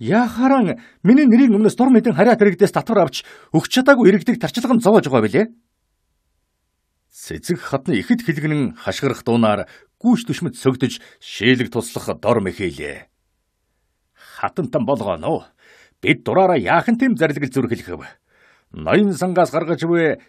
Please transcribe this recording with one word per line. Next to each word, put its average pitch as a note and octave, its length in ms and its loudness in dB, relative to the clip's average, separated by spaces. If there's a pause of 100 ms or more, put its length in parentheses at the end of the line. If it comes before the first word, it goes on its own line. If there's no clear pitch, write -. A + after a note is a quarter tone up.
Яахааран A3+ 800 0 (240)
миний C4 240 6
нэрийн A#3 240 6
өмнөөс G#3 240 2
дур B3+ 160 2
мэдэн A3 240 4
хариат G#3 240 4
иргэдээс G3+ 320 2
татвар F#3+ 320 0
авч - 160 -4 (320)
өгч D#3+ 160 0
чадаагүй C4 400 2
иргэдийг G#3+ 320 0
тарчилган A3+ 400 -2
зовоож G3+ 240 4
байгаа A#2+ 240 0
билээ?" E3+ 180 0 (1700)
Сэцэг - 480 -10
хатны C3+ 400 -4
ихэд A#3 240 -2
хэлгэнэн D3+ 560 -4
хашгирах B2 480 -6
дуунаар A2 400 0 (320)
гүүш A#3+ 240 2
түшмэд D#3+ 320 -8
сөгдөж, B2+ 480 -2 (160)
шийлэг A#2+ 480 -2
туслах A2 480 -8
дор A2+ 240 0
мэхээлээ. D#2 720 -8 (1300)
"Хатантан B2 480 -4
болгоно G2+ 400 -4
уу? D3+ 160 -6 (560)
Бид - 240 -2
дураараа E3+ 320 2
яахан D3 400 0
тийм B3+ 240 0
зарлигэл C#3+ 320 -2
зүрхэлэх A#2 400 -4
вэ? D2 160 -14 (640)
Ноён D#3 400 0
сангаас F3+ 400 -2
гаргаж E3 320 -4
буй E3+ 320 0 (120)